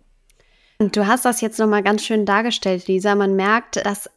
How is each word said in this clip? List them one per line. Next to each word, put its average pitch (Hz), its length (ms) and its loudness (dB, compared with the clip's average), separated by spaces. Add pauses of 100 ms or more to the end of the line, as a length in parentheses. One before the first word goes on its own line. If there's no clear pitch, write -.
(800)
Und 208 180 0
du 208 100 2
hast 247 180 0
das 240 160 0
jetzt 220 180 -4
nochmal 208 240 2
ganz 208 220 0
schön 214 220 0
dargestellt, 202 640 -2
Lisa. 190 260 2
Man 196 220 2
merkt, 214 480 0
dass 202 320 -4